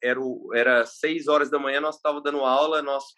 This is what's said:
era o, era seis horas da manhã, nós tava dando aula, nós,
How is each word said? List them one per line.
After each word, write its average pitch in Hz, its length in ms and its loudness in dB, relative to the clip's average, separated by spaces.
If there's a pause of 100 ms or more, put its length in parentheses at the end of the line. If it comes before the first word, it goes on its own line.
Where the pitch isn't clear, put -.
era 123 180 -2
o, 131 340 -8
era 120 300 4
seis 156 420 -4
horas 147 240 2
da 143 80 0
manhã, 135 220 -2
nós 151 200 -4
tava 147 200 -2
dando 143 200 -2
aula, 147 420 2
nós, 139 220 -4 (140)